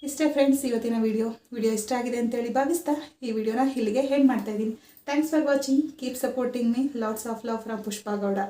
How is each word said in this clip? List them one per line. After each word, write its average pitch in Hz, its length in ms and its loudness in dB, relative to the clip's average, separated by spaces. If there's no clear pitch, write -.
ಇಷ್ಟೇ 294 300 0
ಫ್ರೆಂಡ್ಸ್ 277 320 4
ಇವತ್ತಿನ 226 380 0
ವಿಡಿಯೋ. 220 260 2
ವಿಡಿಯೋ 220 200 0
ಇಷ್ಟ 208 200 -2
ಆಗಿದೆ 240 240 0
ಅಂತೇಳಿ 233 360 -2
ಭಾವಿಸ್ತಾ 294 400 0
ಈ 226 100 -4
ವಿಡಿಯೋನ 220 440 0
ಇಲ್ಲಿಗೆ 226 240 0
ಎಂಡ್ 277 260 4
ಮಾಡ್ತಾ 214 240 2
ಇದ್ದೀನಿ. 220 280 -4
Thanks 302 280 0
for 294 120 2
watching. 277 360 2
Keep 247 240 -6
supporting 240 500 0
me. 269 180 0
Lots 220 320 -4
of 226 220 -6
love 220 200 -4
from 220 160 -6
ಪುಷ್ಪಾ 208 320 -6
ಗೌಡ. 196 240 0